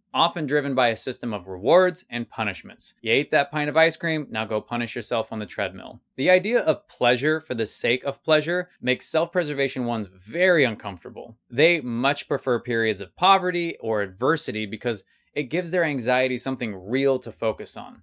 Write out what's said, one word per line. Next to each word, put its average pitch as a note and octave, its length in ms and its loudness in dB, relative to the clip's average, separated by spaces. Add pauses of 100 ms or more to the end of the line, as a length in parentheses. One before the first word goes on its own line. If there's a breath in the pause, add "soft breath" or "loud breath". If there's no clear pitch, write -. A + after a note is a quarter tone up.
(140)
often E3 320 2
driven C#3 260 0
by B2 160 4
a A2+ 80 0
system A#2 380 -6
of F#2 140 -8
rewards D#3 600 2
and A#2 220 -8
punishments. - 720 -8
You A2+ 120 -2
ate C#3+ 200 2
that D3 180 2
pint D3+ 180 -4
of C#3 80 -6
ice D#3+ 200 4
cream, D#3 340 -4
now A2 140 -6
go G#2+ 160 -4
punish A#2+ 340 -6
yourself A2+ 380 -4
on A2 80 -6
the G#2 60 -8
treadmill. F#2+ 540 -8 (140)
The D3 160 2
idea G3 300 4
of - 260 0
pleasure C3 540 2
for - 140 -8
the A2+ 120 -2
sake B2 380 0
of C#3 180 -6
pleasure D#3+ 480 0 (100)
makes B2 280 -2
self-preservation D3 760 -2
ones A2+ 220 -4
very C#3 560 2
uncomfortable. G2+ 760 -6 (120)
They D#3 300 4
much B2 480 -2
prefer B2+ 320 0
periods A2+ 400 0
of - 160 -14
poverty F3+ 640 2
or A2 220 -2
adversity A2 600 -2
because G#2+ 380 -4 (320)
it D3 100 -4
gives E3 260 -4
their F3 140 0
anxiety B2+ 520 2
something B2 380 -6
real B2+ 460 0
to A2+ 120 -14
focus A2 420 -4
on. - 280 -16